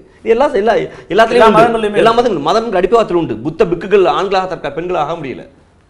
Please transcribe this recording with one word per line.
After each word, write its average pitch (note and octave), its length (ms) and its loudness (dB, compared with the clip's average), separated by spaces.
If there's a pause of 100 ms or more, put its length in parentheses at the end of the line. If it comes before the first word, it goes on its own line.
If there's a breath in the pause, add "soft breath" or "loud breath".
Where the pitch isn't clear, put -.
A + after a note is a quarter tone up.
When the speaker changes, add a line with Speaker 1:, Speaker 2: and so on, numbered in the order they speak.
(200 soft breath)
Speaker 1:
இது G#3+ 100 -2
எல்லா, A#3+ 160 2
எல்லா, A3 280 0
எல்லாத்துலயும் G3 560 0
Speaker 2:
எல்லா A#3+ 160 4
Speaker 1:
உண்டு. G#3+ 120 4
Speaker 2:
மதங்கள்லயுமே A3 420 2
Speaker 1:
எல்லா A3+ 120 4
Speaker 2:
இருக்கு. - 20 -2
Speaker 1:
மதங்களும், A3+ 280 0
மதங்கள் G3 380 -2
அடிப்பவாதத்தில் F#3 420 2
உண்டு. B2 140 -6
புத்த D#3 280 -2
பிக்குகள் F3+ 400 0
ஆண்களாக F#3 420 0
தற்க-, D#3+ 280 -8
பெண்கள் F3+ 220 -6
ஆக D3+ 160 -4
முடியல. C3 320 -12 (460)